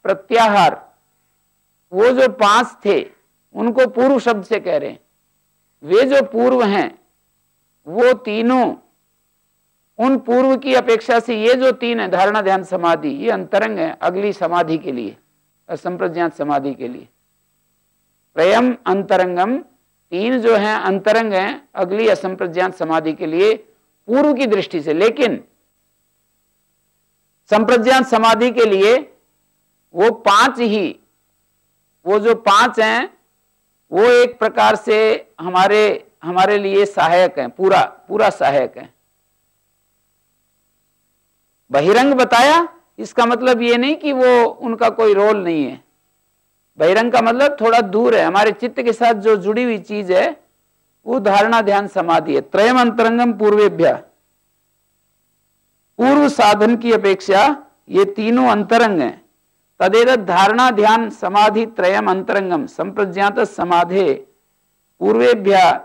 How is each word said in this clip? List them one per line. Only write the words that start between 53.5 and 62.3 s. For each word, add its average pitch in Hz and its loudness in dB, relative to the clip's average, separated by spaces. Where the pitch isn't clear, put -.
पूर्व 277 4
साधन 214 2
की 233 -2
अपेक्षा 202 0
ये 196 2
तीनों 226 0
अंतरंग 208 0
हैं। - -6
तदेतत् 226 2
धारणा, 202 2
ध्यान, 220 2
समाधि 208 0
त्रयम 202 -2
अंतरंगम 185 -4